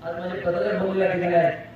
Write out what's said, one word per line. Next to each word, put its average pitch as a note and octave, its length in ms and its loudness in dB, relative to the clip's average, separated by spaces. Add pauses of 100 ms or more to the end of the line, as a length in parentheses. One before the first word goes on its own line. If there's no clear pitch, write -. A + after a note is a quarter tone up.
आज E3 140 -8
माझे F3+ 220 -8
पत्रकार F3 360 0
बोलले F#3+ 280 0
या F3 80 2
ठिकाणी F3 220 0
आहेत E3+ 180 6 (240)